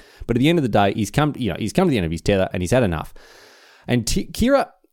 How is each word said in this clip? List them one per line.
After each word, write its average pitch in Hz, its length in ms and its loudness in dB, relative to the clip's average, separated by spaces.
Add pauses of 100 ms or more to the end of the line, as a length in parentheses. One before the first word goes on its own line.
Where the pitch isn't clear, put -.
(260)
but 117 100 0
at 120 40 2
the 135 80 4
end 175 100 4
of 156 40 0
the 127 60 -2
day, 101 260 2
he's 110 160 -2
come, 151 260 0
you 98 140 -4
know, 76 80 -6
he's 101 140 -6
come 180 160 2
to - 20 2
the 135 60 2
end 92 100 0
of 80 60 -4
his 82 100 -6
tether 98 300 2
and 90 100 -4
he's 87 80 -4
had 127 120 4
enough. 85 300 -4 (720)
And 120 200 -2
T-, - 220 -2
Kira 254 400 0 (240)